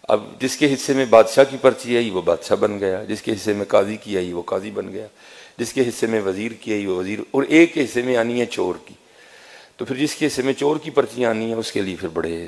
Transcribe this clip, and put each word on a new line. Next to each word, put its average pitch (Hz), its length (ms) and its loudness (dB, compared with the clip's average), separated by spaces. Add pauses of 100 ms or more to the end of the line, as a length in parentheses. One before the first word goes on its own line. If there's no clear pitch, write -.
अब 110 320 -2
जिसके 131 260 0
हिस्से 135 280 0
में 131 160 0
बादशाह 113 340 8
की 135 140 -2
पर्ची 120 380 2
आई 117 140 0
वो 90 120 -2
बादशाह 85 360 0
बन 104 200 0
गया, 98 260 -2
जिसके 107 280 -4
हिस्से 104 220 -2
में 101 120 -4
काजी 104 300 2
की 104 200 -6
आई 90 160 -4
वो 85 100 -6
काजी 95 280 -6
बन 101 180 -8
गया, 101 200 -12 (500)
जिसके 123 240 -2
हिस्से 117 240 -2
में 113 140 0
वजीर 101 320 -4
की 110 200 -8
आई 104 140 -2
वो 92 140 -2
वजीर, 101 240 -6 (100)
और 139 100 2
एक 165 280 6
के 156 80 0
हिस्से 120 220 -2
में 127 140 0
आनी 117 240 0
है 117 60 0
चोर 92 300 -2 (120)
की। - 80 -20 (840)
तो 113 60 -8
फिर 127 120 -6
जिसके 147 300 -2
हिस्से 131 160 -2
में 135 100 0
चोर 147 260 0
की 156 120 -12
पर्चियाँ 120 400 0
आनी 110 200 -2
है 113 60 -4
उसके 107 260 -4
लिए 95 140 -4
फिर 85 140 -6
बड़े 82 240 -4 (140)